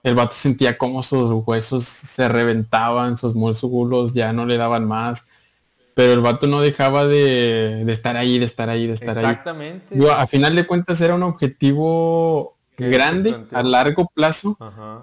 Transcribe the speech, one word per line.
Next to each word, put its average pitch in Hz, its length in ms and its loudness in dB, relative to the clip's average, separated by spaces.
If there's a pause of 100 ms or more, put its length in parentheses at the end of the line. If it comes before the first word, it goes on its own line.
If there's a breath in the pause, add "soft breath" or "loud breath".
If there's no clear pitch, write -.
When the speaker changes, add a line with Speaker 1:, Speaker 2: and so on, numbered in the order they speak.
Speaker 1:
el 127 120 2
vato 120 220 2
sentía 127 420 0
como 127 240 -4
sus 117 440 0
huesos 117 380 -2
se - 440 -4
reventaban, 117 880 0
sus 117 180 -4
músculos 120 800 -2
ya 113 180 0
no 117 140 -4
le 120 100 0
daban 117 300 0
más, 113 400 -6 (680 soft breath)
pero 123 200 6
el 120 60 4
vato 120 260 0
no 143 160 0
dejaba 143 440 2
de, 120 760 2
de 113 80 0
estar 120 240 -4
ahí, 123 220 2
de 120 80 0
estar 113 240 -6
ahí, 117 160 -2
de 113 80 -4
estar 113 240 -6
ahí. 113 80 -2
Speaker 2:
Exactamente. 160 680 -8
Speaker 1:
Digo, 143 160 4
a 139 160 2
final 147 300 2
de 170 100 2
cuentas 175 360 -2
era 170 120 4
un 180 80 0
objetivo 165 1300 0 (180)
Speaker 2:
Que 127 100 -8
se 127 80 0
Speaker 1:
grande, 165 400 2
Speaker 2:
planteó. - 260 -10
Speaker 1:
a 123 40 0
largo 135 520 2
plazo, 160 440 -2
Speaker 2:
Ajá. 110 440 -16